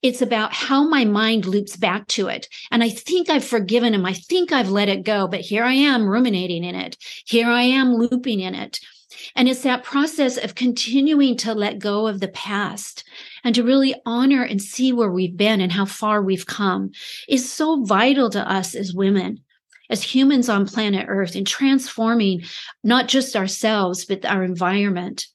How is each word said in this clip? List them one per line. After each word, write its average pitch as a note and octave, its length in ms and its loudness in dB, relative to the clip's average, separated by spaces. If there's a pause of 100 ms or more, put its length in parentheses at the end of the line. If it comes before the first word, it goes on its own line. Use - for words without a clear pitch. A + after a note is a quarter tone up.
It's B3+ 180 0
about A3 320 -2
how C#4 340 2
my C#4+ 200 4
mind G#3+ 400 2
loops G3 300 -2
back F#3+ 320 -2
to F#3+ 200 -2
it. - 200 -8 (220)
And A#3 140 2
I A3+ 60 0
think F4 400 -4
I've D4 140 0
forgiven A3+ 500 0
him. F#3+ 100 0
I F#3 80 -2
think E4+ 400 -2
I've B3 160 0
let G3+ 220 0
it F#3+ 140 -4
go, G3+ 220 0
but F#3 140 -4
here G#3 240 -2
I B3 80 2
am C4 340 4
ruminating F#3+ 580 0
in F3+ 100 -8
it. F#3 240 -10 (260)
Here A#3 240 2
I A#3+ 140 2
am B3+ 320 4
looping A#3+ 460 0
in F#3 140 -6
it. - 240 -10 (580)
And B3 120 4
it's B3+ 140 -2
that B3 220 -2
process C#4 520 0
of - 180 -8
continuing C4 840 2
to A3 160 -4
let G#3 240 -2
go G#3 280 0
of G3+ 140 -4
the G3 80 -4
past G3+ 760 -8 (380)
and A#3 120 0
to A#3+ 80 2
really C4+ 320 4 (100)
honor B3+ 380 2
and G3 180 -2
see B3+ 320 0
where A#3 180 2
we've F3+ 260 -2
been G3+ 260 2
and F3+ 100 0
how G3 140 0
far G#3 340 0
we've F#3+ 260 -2
come G3 440 -2 (360)
is B3+ 240 0
so D#4 340 0
vital A#3 460 4
to G3+ 220 -2
us F#3+ 220 -4
as F#3+ 180 -6
women, G3 480 0 (480)
as - 140 -4
humans C4 480 4
on G3+ 160 2
planet G3+ 420 -2
Earth, F#3 260 -2
in G3 120 -4
transforming A3+ 960 0 (420)
not B3 240 4
just C4 260 0
ourselves, F#3+ 680 0
but F#3+ 220 -6
our F#3+ 180 0
environment. F#3 920 -2